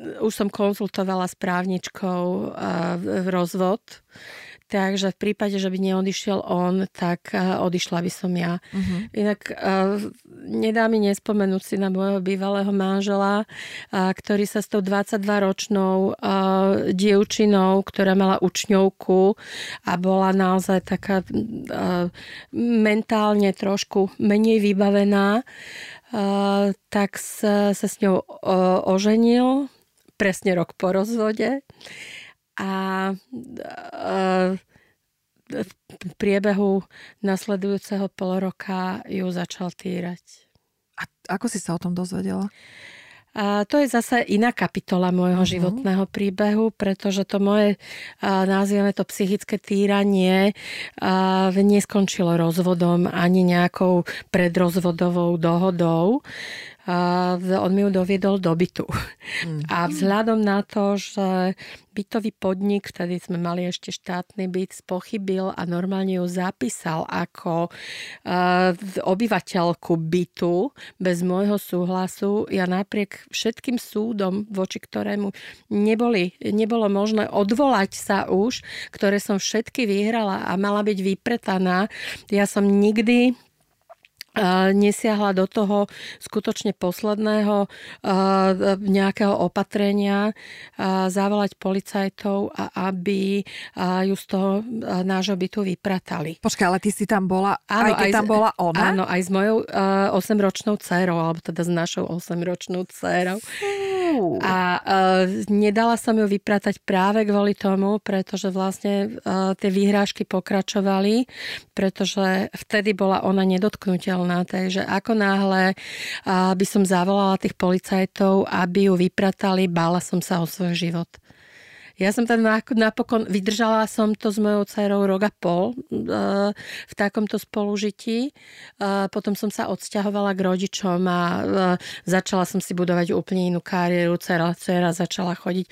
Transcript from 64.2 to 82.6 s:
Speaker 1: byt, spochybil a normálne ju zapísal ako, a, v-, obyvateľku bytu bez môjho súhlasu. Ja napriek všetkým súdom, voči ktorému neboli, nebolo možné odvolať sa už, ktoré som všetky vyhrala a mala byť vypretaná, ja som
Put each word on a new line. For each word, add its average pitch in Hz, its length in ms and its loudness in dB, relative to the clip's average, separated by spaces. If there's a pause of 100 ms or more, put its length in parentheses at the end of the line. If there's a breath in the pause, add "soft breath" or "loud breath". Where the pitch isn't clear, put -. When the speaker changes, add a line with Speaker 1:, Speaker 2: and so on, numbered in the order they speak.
Speaker 1:
byt, 185 240 -4
spochybil 190 800 -6
a - 160 -8
normálne 190 480 -2
ju 180 80 -2
zapísal 180 800 -4
ako, 170 640 -4 (560 loud breath)
a, 180 480 2
v-, 185 320 -6
obyvateľku 180 960 0
bytu 175 720 0 (240 loud breath)
bez 180 240 0
môjho 196 400 0
súhlasu. 185 880 -2
Ja 190 160 -2
napriek 196 640 -4
všetkým - 480 -4
súdom, 208 720 -4
voči 190 320 -6
ktorému 202 560 -6 (320 loud breath)
neboli, 214 720 0
nebolo 214 480 0
možné 208 400 0
odvolať 214 640 2
sa - 260 -2 (140)
už, 208 320 0 (320 loud breath)
ktoré 202 240 2
som 202 160 -2
všetky 233 480 -2
vyhrala 208 640 0
a 180 80 -2
mala 202 240 0
byť 208 240 0
vypretaná, 190 880 0 (400 loud breath)
ja 202 160 2
som 202 160 0